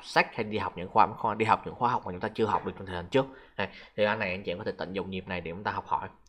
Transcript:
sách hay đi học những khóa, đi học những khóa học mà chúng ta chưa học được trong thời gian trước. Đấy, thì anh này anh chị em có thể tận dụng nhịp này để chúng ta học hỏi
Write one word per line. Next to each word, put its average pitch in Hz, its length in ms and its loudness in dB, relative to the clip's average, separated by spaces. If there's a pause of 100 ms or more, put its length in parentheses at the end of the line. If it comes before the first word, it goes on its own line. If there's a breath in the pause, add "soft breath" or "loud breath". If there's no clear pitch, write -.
sách - 320 2
hay 117 80 0
đi 107 140 -2
học 92 200 -2
những 87 120 -6
khóa, 107 480 4
đi 110 80 4
học 104 200 6
những - 100 -8
khóa 123 160 2
học 120 140 -2
mà 98 60 -6
chúng 90 100 -8
ta 110 120 0
chưa 113 120 2
học 95 200 2
được 95 120 -4
trong 98 80 -10
thời 92 100 -6
gian 87 120 -6
trước. 131 180 4 (320 loud breath)
Đấy, 98 100 0 (280 loud breath)
thì 104 80 2
anh 104 160 2
này 98 120 0
anh 95 120 -4
chị 98 80 -2
em 87 60 -2
có 107 60 -8
thể 107 140 -2
tận 85 180 -6
dụng 92 140 -4
nhịp 92 180 -6
này 90 140 -2
để 82 100 -6
chúng 98 120 -8
ta 101 80 0
học 98 160 -4
hỏi - 200 -2 (220)